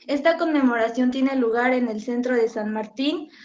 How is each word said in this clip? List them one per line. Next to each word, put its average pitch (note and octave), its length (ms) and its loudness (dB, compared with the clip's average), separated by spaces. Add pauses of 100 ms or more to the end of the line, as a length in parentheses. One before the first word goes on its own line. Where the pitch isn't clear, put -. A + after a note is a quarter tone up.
Esta D4 320 2
conmemoración B3+ 720 2
tiene C4+ 260 0
lugar B3 380 2
en B3 140 0
el G#3+ 120 -4
centro B3 340 -2
de A3+ 140 2
San G#3+ 240 -4
Martín C4 560 -4 (160)